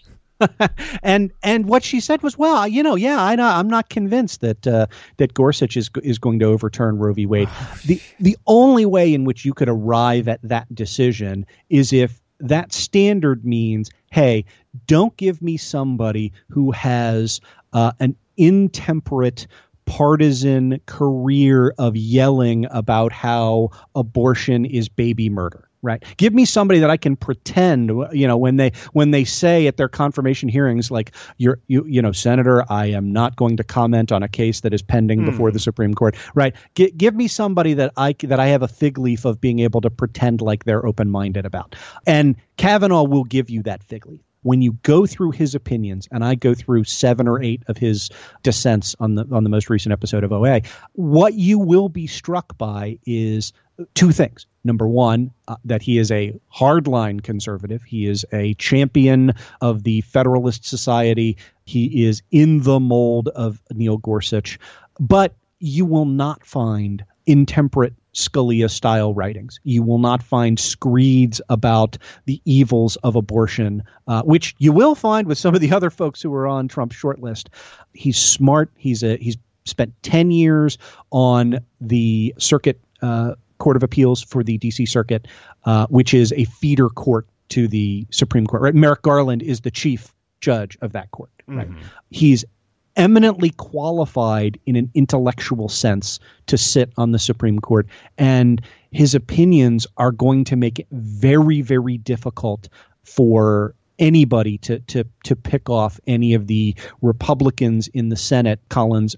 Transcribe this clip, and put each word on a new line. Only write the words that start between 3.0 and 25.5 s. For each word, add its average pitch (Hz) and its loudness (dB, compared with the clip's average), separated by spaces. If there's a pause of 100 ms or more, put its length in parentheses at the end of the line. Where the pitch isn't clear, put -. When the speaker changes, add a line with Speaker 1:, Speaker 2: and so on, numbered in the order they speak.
Speaker 1:
I 208 0
know, 240 2
I'm 196 0
not 226 -2
convinced 214 -4
that, 113 -4
uh, 113 2 (300)
that 131 0
Gorsuch 131 0
is, 113 -4 (140)
is 120 -2
going 113 0
to 110 4
overturn 107 0
Roe 104 -2
v. 104 -4
Wade." 101 0 (180)
Speaker 2:
<sighs> - -16
Speaker 1:
The, 175 0 (180)
the 202 2 (100)
only 240 6
way 180 4
in 135 0
which 127 -4
you 135 -2
could 127 0
arrive 117 0
at 113 -4
that 117 -6
decision 104 -4 (240)
is 139 2
if 123 0 (200)
that 147 -2
standard 180 0
means, 113 -2 (200)
"Hey, 120 2 (420)
don't 180 2
give 180 -4
me 165 -6
somebody 113 -4 (160)
who 139 -2
has, 113 -2 (320)
uh, 117 2
an 135 0 (200)
intemperate, 160 0 (400)
partisan 135 2
career 135 2
of 117 0
yelling 120 2
about 113 0
how 113 -2 (240)
abortion 123 0
is 117 -4
baby 117 -2
murder." - -8 (140)